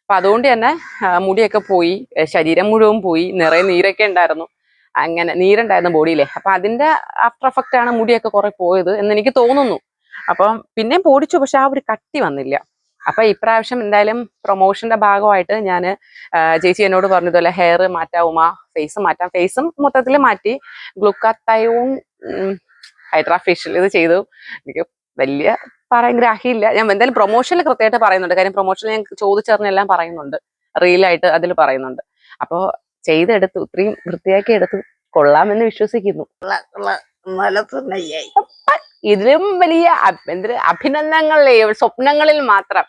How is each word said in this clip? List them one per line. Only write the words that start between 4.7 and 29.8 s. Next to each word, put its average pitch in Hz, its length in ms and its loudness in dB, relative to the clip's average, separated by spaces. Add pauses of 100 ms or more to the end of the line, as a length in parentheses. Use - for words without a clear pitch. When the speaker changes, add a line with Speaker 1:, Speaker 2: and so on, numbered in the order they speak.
Speaker 1:
അങ്ങനെ 165 400 -2
നീരുണ്ടായിരുന്നു 190 560 2
ബോഡിയിലെ. 160 360 2 (100)
അപ്പൊ - 140 -4
അതിന്റെ 220 380 0 (360)
ആഫ്റ്റർ 233 220 -4
എഫക്റ്റ് 254 300 -2
ആണ് 240 140 2
മുടിയൊക്കെ 226 380 0
കുറെ 208 300 0
പോയത് 180 400 0
എന്ന് 208 140 0
എനിക്ക് 214 240 0
തോന്നുന്നു. 247 420 2 (520)
അപ്പം 208 340 0 (120)
പിന്നെയും 247 260 -2
പൊടിച്ചു, 294 340 2
പക്ഷെ 277 220 0
ആ 269 80 2
ഒരു 269 160 -2 (100)
കട്ടി - 280 -8
വന്നില്ല. 139 360 -4 (520)
അപ്പൊ 208 140 0
ഇപ്രാവശ്യം 226 580 0
എന്തായാലും 208 380 0 (260)
പ്രൊമോഷന്റെ 196 520 0
ഭാഗമായിട്ട് 202 560 2
ഞാന്, 185 380 -2 (460)
ആ, 165 200 2
ചേച്ചി 180 260 0
എന്നോട് 190 240 2
പറഞ്ഞു 180 240 2
ഇതുപോലെ 170 200 2
ഹെയർ 175 360 2
മാറ്റാവുമാ, 165 600 0 (280)
ഫേസ് 151 240 -6
മാറ്റാം. 180 300 -2
ഫേസും 254 520 -2
മൊത്തത്തിൽ 269 360 0
മാറ്റി, 233 360 0 (460)
ഗ്ലൂക്കാത്തയോൺ, 220 920 0 (360)
ഉം, 196 280 -6 (580)
ഹൈഡ്രാ 165 260 0
ഫേഷ്യൽ 170 420 -4
ഇത് 190 100 2
ചെയ്തു. 170 300 2 (380)
എനിക്ക് - 280 -10 (340)
വലിയ 143 380 -2 (360)
പറയാൻ 240 240 2
ഗ്രാഹ്യമില്ല. 233 560 0
ഞാൻ 226 200 0
എന്തായാലും 226 220 0
പ്രൊമോഷനിൽ 247 480 0
കൃത്യമായിട്ട് 226 340 0
പറയുന്നുണ്ട്, 185 380 0
കാര്യം 185 180 0
പ്രൊമോഷനിൽ 190 380 -4
ഞാൻ 220 140 -4 (140)
ചോദിച്ചറിഞ്ഞെല്ലാം 202 720 -2